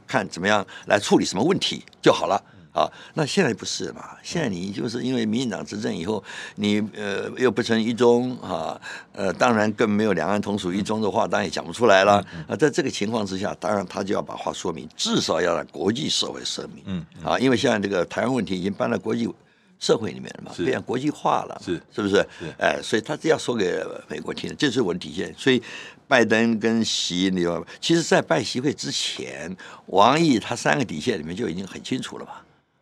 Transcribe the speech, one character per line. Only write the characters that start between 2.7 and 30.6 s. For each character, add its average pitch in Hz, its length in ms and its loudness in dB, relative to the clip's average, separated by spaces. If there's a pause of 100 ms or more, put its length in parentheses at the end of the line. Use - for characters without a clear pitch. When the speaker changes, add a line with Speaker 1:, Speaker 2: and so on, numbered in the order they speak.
Speaker 1:
啊， 78 160 2 (280)
那 156 100 0
现 185 180 2
在 127 120 2
不 - 100 -10
是 - 280 -6
嘛？ - 160 -16 (120)
现 - 180 -6
在 147 80 0
你 95 240 -4
就 123 160 -6
是 120 140 -6
因 127 120 -2
为 117 120 0
民 110 160 0
进 127 80 -4
党 95 160 -6
执 104 160 -8
政 117 120 -4
以 85 120 -6
后， 107 180 -4 (320)
你， 104 260 2 (140)
呃， 101 400 -4
又 123 140 2
不 113 140 0
成 110 180 2
一 113 100 0
中 120 500 4
啊， 82 380 -6 (320)
呃， 98 220 -2
当 120 200 4
然 107 200 4
更 110 160 2
没 104 140 2
有 107 100 4
两 82 160 0
岸 104 100 2
同 101 180 -2
属 92 140 -2
一 101 100 -2
中 110 200 -2
的 104 80 0
话， 98 180 2
当 101 140 0
然 101 40 0
也 85 60 -4
讲 - 140 -6
不 85 80 -10
出 117 140 4
来 98 180 10
了。 101 260 8
Speaker 2:
嗯， 85 80 -10
嗯。 76 80 -10
Speaker 1:
那 110 80 -4
在 147 140 2
这 156 140 0
个 131 60 -2
情 104 200 -4
况 113 160 -2
之 92 140 -6
下， 92 200 -4
当 101 160 0
然 98 120 -2
他 98 160 -6
就 98 100 -4
要 95 80 0
把 - 140 -12
话 - 180 -6
说 - 180 -6
明， 73 240 -10
至 226 200 -2
少 87 260 2
要 87 140 2
让 73 160 -4
国 87 200 0
际 117 160 -4
社 - 200 -2
会 65 180 -10
说 - 220 -6
明。 71 180 -18
Speaker 2:
嗯， 92 180 -6 (140)
嗯。 80 80 -12
Speaker 1:
啊， 85 140 2
因 127 100 4
为 127 80 4
现 135 120 2
在 110 100 2
这 98 100 0
个 90 160 2
台 - 160 -4
湾 120 120 0
问 117 120 0
题 92 100 -4
已 90 60 -4
经 98 100 -2
搬 120 180 -4
到 113 100 0
国 113 160 -4
际 117 120 -2 (520)
社 160 180 2
会 98 140 -4
里 64 80 -12
面 - 180 -12
了 - 80 -16
嘛， - 100 -14
Speaker 2:
是。 90 80 -4
Speaker 1:
变 120 200 0
国 117 140 -4
际 147 120 -2
化 143 360 0
了 95 140 -12
嘛， - 60 -18
Speaker 2:
是。 85 160 -4 (120)
Speaker 1:
是 - 80 -4
不 104 60 0
是？ 98 80 4 (240)
Speaker 2:
是。 78 200 -10
Speaker 1:
哎， 78 240 2
所 - 140 0
以 - 40 0
他 151 160 -6
是 165 120 -4
要 143 80 4
说 123 180 -4
给 87 280 0 (240)
美 76 140 -8
国 - 100 -10
听 78 160 -8
的， 85 80 -10
这 147 140 2
是 117 100 0
我 90 140 2
的 87 60 -4
底 - 120 -10
线。 87 240 -6
所 - 160 2
以 127 100 4 (460)
拜 127 160 6
登 110 360 4
跟 113 260 2
习， 92 480 0
你 90 80 0
知 85 60 2
道 85 120 -2
吗？ 85 60 -10 (160)
其 165 140 2
实 170 80 2
在 175 180 4
拜 156 220 0
习 123 180 -4
会 139 100 0
之 139 200 -6
前， 71 600 -6 (340)
王 107 300 6
毅 156 200 6
他 120 180 -2
三 147 220 0